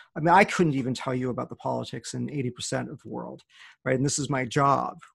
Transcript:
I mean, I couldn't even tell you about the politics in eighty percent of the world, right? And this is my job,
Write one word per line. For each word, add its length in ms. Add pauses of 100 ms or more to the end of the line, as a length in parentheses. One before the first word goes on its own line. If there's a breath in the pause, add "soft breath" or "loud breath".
(160 loud breath)
I 40
mean, 100
I 140
couldn't 320
even 180
tell 200
you 160
about 200
the 60
politics 580
in 160
eighty 200
percent 400
of 120
the 80
world, 320 (420 soft breath)
right? 120
And 100
this 140
is 100
my 160
job, 540 (160)